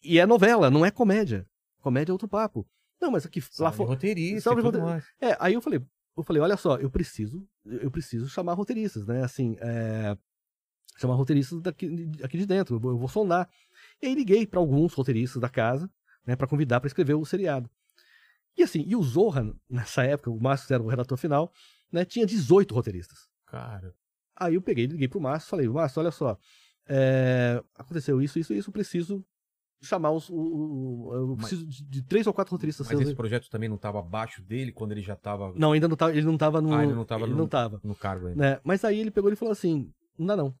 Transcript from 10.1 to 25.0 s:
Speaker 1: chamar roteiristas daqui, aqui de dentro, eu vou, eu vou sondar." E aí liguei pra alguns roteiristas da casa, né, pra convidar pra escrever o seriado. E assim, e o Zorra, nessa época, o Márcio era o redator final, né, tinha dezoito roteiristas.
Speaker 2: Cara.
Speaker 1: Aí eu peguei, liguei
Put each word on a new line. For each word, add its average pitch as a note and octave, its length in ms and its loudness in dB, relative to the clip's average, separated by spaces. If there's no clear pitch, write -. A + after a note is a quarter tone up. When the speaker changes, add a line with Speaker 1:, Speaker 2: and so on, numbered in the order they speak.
Speaker 1:
chamar B2+ 160 0
roteiristas C#3+ 480 0
daqui, E3+ 480 -6
aqui C3 140 -8
de F#3+ 80 0
dentro, F#3+ 320 0
eu A2 40 -2
vou, B2+ 100 -2
eu A#2+ 80 -2
vou C3 100 -4
sondar." F3+ 400 0
E C#4+ 40 -4
aí C4 80 0
liguei A3 320 4
pra F3+ 140 0
alguns D#3 320 4
roteiristas B2+ 480 -2
da A#2+ 80 -2
casa, C3 420 0
né, B2 100 -2
pra C3 100 -2
convidar C3+ 320 0
pra C#3 100 -2
escrever D3 260 2
o D#3 100 0
seriado. D3 460 -2
E F4 80 4
assim, D#3 240 2
e G3 80 0
o A3+ 80 2
Zorra, C3+ 480 2
nessa B2 380 -2
época, C#3 260 0
o A2+ 80 -6
Márcio C3+ 360 0
era A#2 80 0
o A2 60 -4
redator B2 280 -2
final, D3+ 340 0
né, F3 160 0
tinha A#3 200 0
dezoito F#3+ 480 4
roteiristas. G2 540 -6
Speaker 2:
Cara. G#2 480 -14
Speaker 1:
Aí E3+ 180 -2
eu F#3 80 0
peguei, B2+ 240 0
liguei D3+ 220 -2